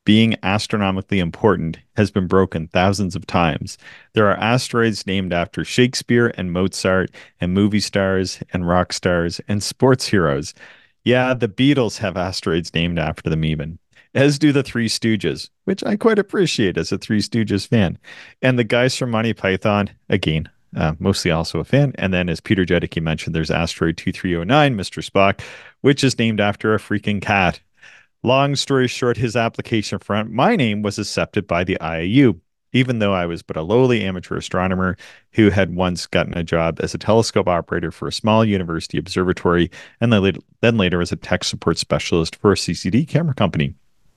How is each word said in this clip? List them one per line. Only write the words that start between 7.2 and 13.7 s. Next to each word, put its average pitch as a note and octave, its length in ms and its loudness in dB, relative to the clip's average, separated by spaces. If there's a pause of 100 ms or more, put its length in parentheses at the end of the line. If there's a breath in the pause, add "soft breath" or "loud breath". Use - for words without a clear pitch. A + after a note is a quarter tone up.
and F2+ 120 -2
movie G2+ 260 2
stars F#2+ 600 -2 (140)
and F2+ 140 -4
rock F2+ 260 2
stars E2+ 540 -2
and G2+ 160 -2
sports - 440 2
heroes. D#2 460 0 (500 loud breath)
Yeah, B2+ 300 2
the A#2 160 -2
Beatles B2+ 480 2
have F#2+ 180 -4
asteroids F2+ 600 -4
named E2+ 240 0
after D#2+ 280 -4
them D#2+ 160 0
even, D#2 360 -4 (340 soft breath)